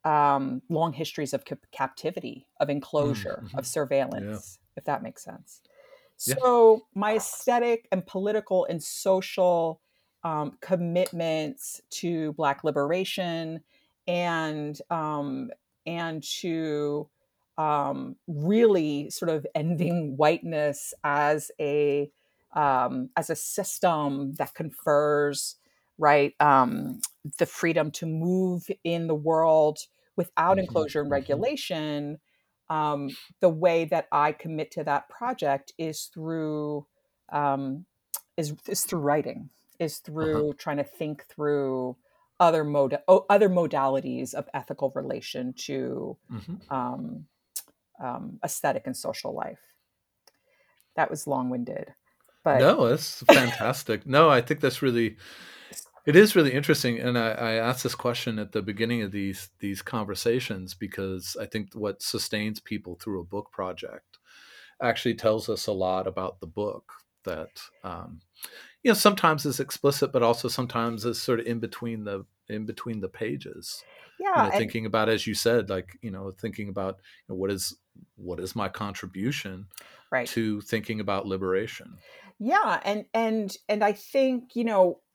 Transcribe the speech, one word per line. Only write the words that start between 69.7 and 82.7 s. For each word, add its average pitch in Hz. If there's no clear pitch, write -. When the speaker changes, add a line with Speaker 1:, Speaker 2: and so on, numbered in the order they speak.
Speaker 2:
but 120
also 117
sometimes 117
is 117
sort 117
of 117
in 117
between 113
the, 101
in 107
between 110
the 95
pages. -
Speaker 1:
Yeah, 392
Speaker 2:
You 277
know, 202
Speaker 1:
and -
Speaker 2:
thinking 110
about, 107
as 110
you 104
said, 113
like, 92
you 113
know, 95
thinking 104
about, 95
you -
know, -
what 95
is, -
what 90
is 95
my 101
contribution 101
Speaker 1:
Right. 123
Speaker 2:
to 107
thinking 107
about 101
liberation? 95
Speaker 1:
Yeah, 240